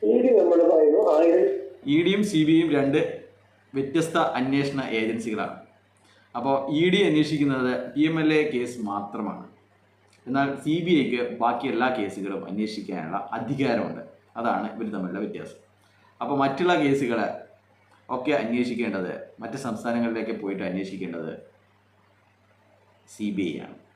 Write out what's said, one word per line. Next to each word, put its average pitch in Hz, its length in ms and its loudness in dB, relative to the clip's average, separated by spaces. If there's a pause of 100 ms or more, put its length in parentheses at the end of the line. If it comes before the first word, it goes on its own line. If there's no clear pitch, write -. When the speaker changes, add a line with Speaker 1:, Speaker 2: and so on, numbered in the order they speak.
(100)
Speaker 1:
ഇ 240 140 6
ഡി 262 60 6 (100)
നമ്മൾ 175 180 4 (140)
പറയുന്നു 156 280 6 (140)
ആയിരം 170 320 6 (480)
Speaker 2:
ഇ - 20 6 (100)
ഡിയും 202 160 2 (100)
സി 160 160 2
ബി 160 80 6
ഐയും 165 200 4
രണ്ട് 139 240 2 (800)
വ്യത്യസ്ത 151 380 -2 (240)
അന്വേഷണ 139 420 0 (160)
ഏജൻസികളാണ്. 110 580 -4 (800)
അപ്പോൾ 135 180 0 (260)
ഇ 165 40 4 (120)
ഡി 202 120 4
അന്വേഷിക്കുന്നത് 143 640 2 (220)
പി 147 160 2
എം 160 140 0
എൽ 156 60 4 (100)
എ - 20 4 (100)
കേസ് 120 240 -2 (140)
മാത്രമാണ്. 101 580 -8 (800)
എന്നാൽ 139 180 2 (200)
സി 151 180 2
ബി 175 100 4 (120)
ഐക്ക് 120 180 0 (220)
ബാക്കി 120 280 0
എല്ലാ 123 240 2
കേസുകളും 98 540 -6
അന്വേഷിക്കാനുള്ള 95 680 -6 (200)
അധികാരമുണ്ട്. 113 640 -2 (380)
അതാണ് 104 340 -2
ഇവർ 113 180 -6
തമ്മിലുള്ള 92 320 -6
വ്യത്യാസം. - 320 -12 (640)
അപ്പോൾ 131 220 -2
മറ്റുള്ള 175 300 2 (100)
കേസുകൾ 135 340 2 (1000)
ഒക്കെ 147 140 -2 (120)
അന്വേഷിക്കേണ്ടത്, 113 680 -2 (300)
മറ്റ് 117 160 -10 (100)
സംസ്ഥാനങ്ങളിലേക്ക് 113 680 -2 (100)
പോയിട്ട് 98 260 -4
അന്വേഷിക്കേണ്ടത് 90 640 -8 (1800)
സി - 200 -6
ബി 92 160 0
ഐ 76 140 -8
ആണ്. - 120 -18 (200)